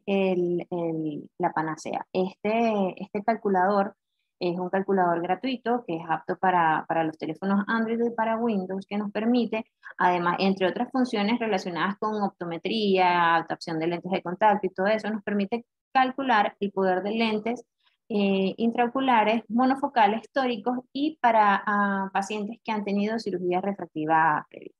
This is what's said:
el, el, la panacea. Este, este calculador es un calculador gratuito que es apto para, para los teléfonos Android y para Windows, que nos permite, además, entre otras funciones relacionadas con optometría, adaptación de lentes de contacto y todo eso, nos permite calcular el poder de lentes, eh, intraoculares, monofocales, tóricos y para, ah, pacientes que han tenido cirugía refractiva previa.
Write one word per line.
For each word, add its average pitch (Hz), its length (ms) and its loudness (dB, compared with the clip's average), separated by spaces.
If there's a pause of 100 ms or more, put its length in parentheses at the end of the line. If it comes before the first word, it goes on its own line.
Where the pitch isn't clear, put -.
el, 180 640 0
el, 160 600 -4 (100)
la 175 120 0
panacea. - 640 -4
Este, 208 880 0
este 202 220 -8
calculador 202 720 0 (440)
es 175 180 -2
un 180 120 -4
calculador 185 520 2
gratuito 240 680 -2
que 165 100 -4
es 165 100 -12
apto 165 300 -4
para, 165 500 2
para 165 160 0
los 156 140 -4
teléfonos 196 500 -2
Android 226 380 -2
y 233 60 0
para 226 260 -2
Windows, 196 500 -2
que 202 100 -6
nos 208 140 -4
permite, 226 540 0 (320)
además, 175 420 2
entre 190 280 2
otras 247 240 -4
funciones 233 480 0
relacionadas 190 580 -2
con 214 240 -4
optometría, 180 1120 2
adaptación 160 440 -4
de 160 80 -2
lentes 175 240 -4
de 175 100 -2
contacto 196 460 2
y - 40 -8
todo 190 160 -2
eso, 214 220 0
nos 214 140 -6
permite 208 420 -4 (260)
calcular 254 680 2
el 202 120 -4
poder 185 320 0
de 208 80 -2
lentes, 226 540 -2 (440)
eh, 196 480 2
intraoculares, 233 880 2
monofocales, 240 840 2
tóricos 247 480 -2 (120)
y 302 300 -2
para, 214 440 4
ah, 202 460 0
pacientes 208 520 -4
que 226 80 -6
han 208 120 -2
tenido 202 360 0
cirugía 180 420 -2
refractiva 160 880 0
previa. - 300 -20